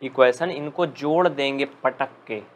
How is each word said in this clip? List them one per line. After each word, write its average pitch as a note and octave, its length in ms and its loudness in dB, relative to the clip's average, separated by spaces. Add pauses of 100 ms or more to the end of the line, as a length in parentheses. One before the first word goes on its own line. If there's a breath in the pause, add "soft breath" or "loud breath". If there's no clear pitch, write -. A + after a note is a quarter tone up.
इक्वेशन, C3+ 460 4
इनको D3 360 -4
जोड़ D3+ 420 0
देंगे C#3 380 -2 (180)
पटक C3 260 -2 (180)
के, G#2+ 140 -8 (140)